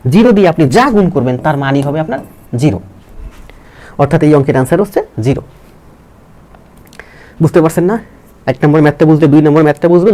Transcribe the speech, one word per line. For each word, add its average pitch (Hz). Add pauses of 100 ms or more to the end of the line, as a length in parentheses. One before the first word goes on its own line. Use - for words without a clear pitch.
(140)
জিরো 240
দিয়ে 190
আপনি 165 (120)
যা 240 (100)
গুণ 196
করবেন 127 (100)
তার 151
মানই 135
হবে 147
আপনার 139 (420)
জিরো, 131 (1200)
অর্থাৎ 147
এই 151
অঙ্কের 139
আনসার 151
হচ্ছে 202 (260)
জিরো। 131 (2000)
বুঝতে 160
পারছেন 160
না? 226 (560)
এক 131
নম্বর 151
ম্যাথটা 147
বুঝলে 156
দুই 151
নম্বর 151
ম্যাথটা 147
বুঝবেন, 180